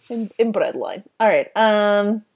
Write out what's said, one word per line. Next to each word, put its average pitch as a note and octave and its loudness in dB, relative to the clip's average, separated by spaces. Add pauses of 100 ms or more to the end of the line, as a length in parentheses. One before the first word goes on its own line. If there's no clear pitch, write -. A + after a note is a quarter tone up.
In, A3+ -6
in A#3 0
bread A#3+ -2
line. - -8 (160)
All A3 2
right. D3+ 2
Um G#3 2 (120)